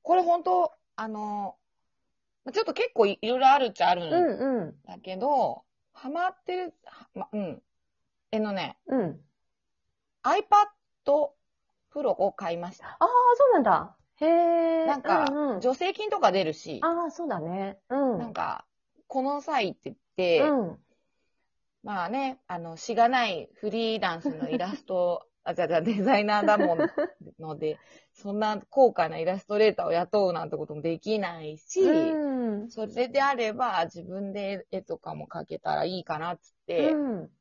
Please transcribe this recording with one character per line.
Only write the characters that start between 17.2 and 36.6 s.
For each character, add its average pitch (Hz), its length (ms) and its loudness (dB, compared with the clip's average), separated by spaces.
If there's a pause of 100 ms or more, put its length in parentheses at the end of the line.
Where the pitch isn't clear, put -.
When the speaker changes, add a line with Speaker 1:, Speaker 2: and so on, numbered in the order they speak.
Speaker 2:
う - 20 -6
だ 196 100 -4
ね。 190 400 -8 (120)
う 254 60 -2 (200)
ん。 - 20 -4
Speaker 1:
な 240 100 -6
ん 214 40 -12
か、 - 320 -8 (440)
こ 262 120 -4
の 285 220 -2
際 254 280 -2
っ - 40 -12
て - 100 -20
言 - 80 -12
っ - 40 -20 (200)
て、 175 240 4
Speaker 2:
う 285 220 2 (100)
ん。 - 60 -18 (1040)
Speaker 1:
ま 202 220 -4
あ 170 40 -6
ね、 262 380 -4
あ 175 120 -8
の、 165 200 -12
し - 160 -6
が 233 160 6
な 247 160 2
い 170 280 -6
フ 214 140 -8
リ 220 300 -2
ー 196 40 -4
ラ 180 140 -2
ン 165 60 -12
ス 277 120 -4
の - 140 -8
イ 262 80 -2
ラ 185 140 -2
ス - 160 -10
ト、 180 400 -2 (100)
Speaker 2:
<laughs> - 80 -20
Speaker 1:
あ、 - 100 -4
じ 175 60 -4
ゃ 170 60 2
あ、 - 20 -4
じ 165 60 0
ゃ - 20 4
あ、 160 60 4
デ 202 200 0
ザ 214 160 4
イ 208 60 0
ナ 208 180 2
ー 202 40 2
だ 208 100 6
も 185 200 2
ん、 - 40 -4
Speaker 2:
<laughs> - 580 -4
Speaker 1:
の 156 180 -12
で、 156 220 -4 (360)
そ 202 180 -10
ん 208 80 -4
な 214 180 -2 (120)
高 254 240 6
価 160 160 0
な 160 80 -8
イ 160 80 -2
ラ 185 120 0
ス - 80 -14
ト 208 120 -2
レ 220 100 8
ー 202 60 2
タ 180 80 -4
ー 170 40 -2
を 165 60 -2
雇 180 360 2
う 180 40 0
な 165 120 -4
ん 160 60 -8
て 160 60 -6
こ 151 100 -8
と 151 80 -12
も 147 60 -10
で 165 180 -2
き 214 200 -2
な 170 240 -6
い 156 160 -12
し、 - 240 -2
Speaker 2:
う 294 840 0
ん。 233 60 -14
Speaker 1:
そ 220 160 -8
れ 247 220 -4
で 269 140 0
あ 277 120 2
れ 226 180 -2
ば、 214 320 -2
自 165 180 -10
分 196 300 -10
で 196 380 -8
絵 190 100 -6
と 165 160 -8
か 160 180 -12
も 151 140 -12
描 165 160 -10
け 156 140 -12
た 156 180 -4
ら 151 80 0
い 185 160 -4
い - 40 -14
か 156 140 -6
な 170 140 -6
っ 170 80 -10
つ - 100 -20
っ - 40 -20 (120)